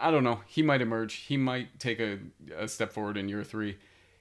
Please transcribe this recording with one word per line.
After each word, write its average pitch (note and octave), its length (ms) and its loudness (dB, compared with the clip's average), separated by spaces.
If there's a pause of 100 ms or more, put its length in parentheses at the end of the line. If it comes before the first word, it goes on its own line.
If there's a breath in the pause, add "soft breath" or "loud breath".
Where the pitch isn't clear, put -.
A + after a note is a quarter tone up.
I D#3 100 4
don't C#3+ 140 6
know. A#2+ 200 2
He - 160 0
might C#3+ 200 4
emerge. A2+ 320 -2
He - 240 -4
might B2+ 420 -2
take A#2 220 -2
a, G#2 180 -2 (380)
a G2+ 100 -4
step G#2 240 -2
forward G#2 240 -4
in G2 140 -2
year G2+ 160 -4
three. G#2 320 -4 (440 soft breath)